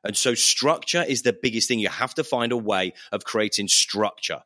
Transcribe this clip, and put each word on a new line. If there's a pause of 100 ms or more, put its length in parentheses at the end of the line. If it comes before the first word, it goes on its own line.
And
so
structure
is
the
biggest
thing.
You
have
to
find
a
way (180)
of
creating
structure